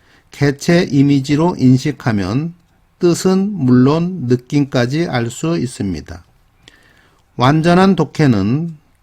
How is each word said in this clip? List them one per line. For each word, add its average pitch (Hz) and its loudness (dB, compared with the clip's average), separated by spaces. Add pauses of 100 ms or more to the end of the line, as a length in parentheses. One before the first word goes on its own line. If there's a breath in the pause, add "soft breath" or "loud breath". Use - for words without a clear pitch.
(300 soft breath)
개체 170 0
이미지로 143 0
인식하면 127 0 (440)
뜻은 190 0
물론 147 2
느낌까지 135 -2
알 117 -4
수 165 -6
있습니다. 92 -8 (1120 soft breath)
완전한 170 2
독해는 147 0 (260)